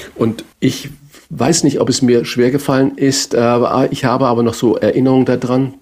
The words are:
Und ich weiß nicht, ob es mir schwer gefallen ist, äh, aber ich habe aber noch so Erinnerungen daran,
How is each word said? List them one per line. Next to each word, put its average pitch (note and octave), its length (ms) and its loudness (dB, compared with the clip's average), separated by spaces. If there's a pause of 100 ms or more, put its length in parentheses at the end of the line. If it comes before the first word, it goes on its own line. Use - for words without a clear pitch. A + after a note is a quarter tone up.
(160)
Und A2+ 300 -4 (160)
ich - 300 -4 (420)
weiß C#3 300 0
nicht, C#3+ 160 2
ob - 80 0
es C3 140 -2
mir A#2+ 240 2
schwer B2 260 0
gefallen C#3 460 0
ist, C3+ 360 -2
äh, - 40 0
aber A#2+ 560 2
ich - 100 -6
habe B2+ 240 0
aber A#2+ 160 0
noch A#2 100 0
so A#2 220 2
Erinnerungen C3 500 2
daran, B2+ 560 -2